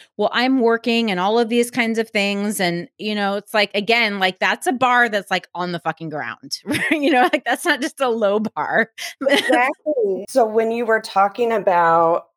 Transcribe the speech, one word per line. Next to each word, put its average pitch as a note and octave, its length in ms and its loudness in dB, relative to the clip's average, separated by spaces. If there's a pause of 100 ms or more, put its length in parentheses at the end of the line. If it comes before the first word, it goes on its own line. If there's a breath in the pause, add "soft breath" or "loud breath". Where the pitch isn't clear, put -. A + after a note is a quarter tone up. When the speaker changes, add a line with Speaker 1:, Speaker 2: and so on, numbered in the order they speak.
(160 soft breath)
Speaker 1:
"Well, G#3 160 0
I'm C4 300 2
working A3+ 500 0
and F3+ 80 -2
all G#3 180 0
of A#3 120 0
these A#3+ 200 0
kinds A3+ 300 -2
of A3 100 -4
things." G3+ 520 -2
And, F3 260 -2 (100)
you G#3+ 160 -6
know, G3+ 220 -2
it's G3+ 180 -10
like, G3+ 220 2
again, G#3 420 0
like, F#3 220 0
that's G#3 260 0
a E4+ 60 0
bar B3 380 2
that's, G3+ 200 -4
like, F#3 240 -4
on F3 200 -4
the E3 60 -4
fucking E3 300 -6
ground, C3+ 520 -10
<laughs> - 40 -20
right? C#4+ 260 -2
You D4+ 200 0
know, B3+ 120 4 (100)
like, D4 100 -4
that's - 220 -4
not D4 160 -2
just - 180 -8
a C4+ 80 0
low G#3+ 320 0
bar. G#3+ 520 -2 (300 loud breath)
<laughs> C4+ 80 -2
Speaker 2:
Exactly. B3 1000 0
So B3+ 160 4
when A3+ 260 0
you A#3 140 -2
were A3 160 2
talking G3+ 500 0
about E3+ 840 2